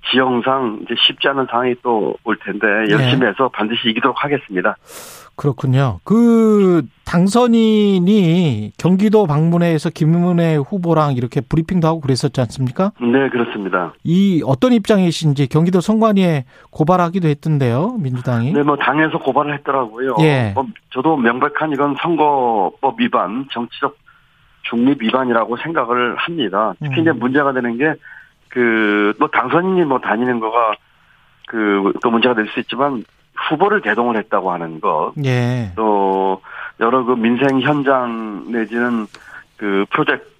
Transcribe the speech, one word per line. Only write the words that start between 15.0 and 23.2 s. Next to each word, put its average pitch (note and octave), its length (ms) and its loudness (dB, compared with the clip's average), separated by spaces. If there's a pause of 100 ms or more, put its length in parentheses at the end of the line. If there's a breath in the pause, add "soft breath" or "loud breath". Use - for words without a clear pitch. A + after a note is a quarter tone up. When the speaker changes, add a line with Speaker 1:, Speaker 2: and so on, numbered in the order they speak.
Speaker 2:
경기도 F3 340 2
선관위에 G3 640 2 (260 soft breath)
고발하기도 F3 560 0
했던데요, D3 720 0
민주당이. B2+ 540 -2
Speaker 1:
네, C#3+ 100 2
뭐 C#3+ 140 2
당에서 D3+ 420 0
고발을 C#3+ 400 0
했더라고요. B2+ 640 -4
Speaker 2:
예. C3+ 340 2
Speaker 1:
뭐 C3+ 100 -2 (260)
저도 D3+ 260 0
명백한 C#3 540 0
이건 C#3+ 300 0
선거법 C3 1000 0
위반, A#2+ 520 -2